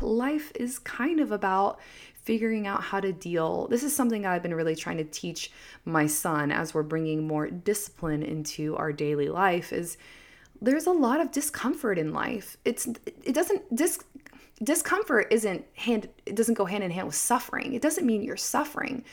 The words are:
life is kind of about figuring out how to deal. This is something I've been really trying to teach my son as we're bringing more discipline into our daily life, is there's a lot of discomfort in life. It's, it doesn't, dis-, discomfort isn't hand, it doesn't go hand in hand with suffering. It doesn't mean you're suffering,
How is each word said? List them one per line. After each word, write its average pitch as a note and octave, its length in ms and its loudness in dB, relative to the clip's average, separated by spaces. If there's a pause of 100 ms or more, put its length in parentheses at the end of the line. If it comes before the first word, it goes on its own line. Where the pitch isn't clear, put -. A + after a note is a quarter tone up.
life C4+ 520 0
is B3 240 -4
kind D#4 420 -2
of A#3+ 120 2
about G3+ 480 2 (340)
figuring A3 520 0
out G3 160 -2
how G3 180 -2
to F#3+ 140 0
deal. E3+ 540 0
This A#3+ 160 2
is C#4+ 120 0
something A3+ 300 2
I've F3+ 160 2
been F3 140 -2
really D#3+ 200 2
trying E3+ 220 -6
to D#3+ 60 0
teach - 480 -8 (340)
my D#3+ 220 4
son D3+ 440 0
as D#3+ 220 0
we're D#3 80 2
bringing D#3 460 0
more D3+ 200 0
discipline F3 760 -2
into D#3 540 -4
our D#3 140 0
daily D3 380 0
life, F3 420 2
is E3+ 240 -4 (640)
there's C#4 280 2
a F4+ 40 6
lot D4 300 4
of D4+ 100 0
discomfort A#3 680 -2
in D#3 140 0
life. - 520 -4
It's, - 220 -2 (360)
it C4+ 120 0
doesn't, F4 400 0
dis-, D#4+ 240 2 (640)
discomfort D#4 640 2
isn't G#3+ 360 2 (100)
hand, A3+ 340 -2 (160)
it - 100 -6
doesn't A3+ 200 4
go G3+ 100 2
hand G3+ 180 -2
in F#3 60 -2
hand F3+ 160 -4
with D3 100 -4
suffering. - 580 0
It A#3 100 -4
doesn't D#4+ 240 2
mean G#3+ 160 2
you're - 140 -6
suffering, - 760 -2